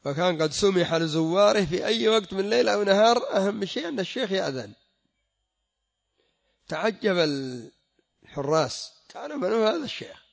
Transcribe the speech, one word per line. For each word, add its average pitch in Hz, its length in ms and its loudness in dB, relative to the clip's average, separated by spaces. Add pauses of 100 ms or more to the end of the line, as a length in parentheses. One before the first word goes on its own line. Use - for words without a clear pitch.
وكان 160 380 0
قد 156 100 0
سمح 180 420 2
لزواره 165 680 2
في 165 220 -2
أي 226 220 0
وقت 220 240 0
من 196 180 -2
ليل 233 180 4
أو 208 140 2
نهار، 214 540 4
أهم 202 280 0
شيء 294 240 -6
أن 269 120 -6
الشيخ 190 320 -4
يأذن. 135 400 -4 (2000)
تعجب 196 480 -2 (1080)
الحراس، 147 680 -2 (220)
قالوا: 285 220 -10
"من 196 160 -2
هو 220 140 2
هذا 294 180 0
الشيخ؟" - 380 -12 (100)